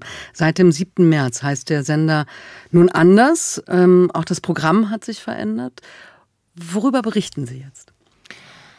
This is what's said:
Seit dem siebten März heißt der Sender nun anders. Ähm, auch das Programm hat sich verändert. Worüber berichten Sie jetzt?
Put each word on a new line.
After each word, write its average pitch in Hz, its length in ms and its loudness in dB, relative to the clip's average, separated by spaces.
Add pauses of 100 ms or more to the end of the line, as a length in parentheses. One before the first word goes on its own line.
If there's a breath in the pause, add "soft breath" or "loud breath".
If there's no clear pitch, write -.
(320 loud breath)
Seit 160 260 -2
dem 185 120 6
siebten 165 380 2
März 139 340 0
heißt 143 280 -6
der 147 120 -2
Sender 151 440 0 (440 loud breath)
nun 175 180 6
anders. 208 800 0
Ähm, 180 480 4
auch 165 100 -4
das 165 160 -6
Programm 180 500 -2
hat 220 140 -8
sich 226 160 -12
verändert. 233 600 -10 (760 loud breath)
Worüber 208 460 -2
berichten 208 440 -4
Sie 127 220 -14
jetzt? - 220 -20 (880 loud breath)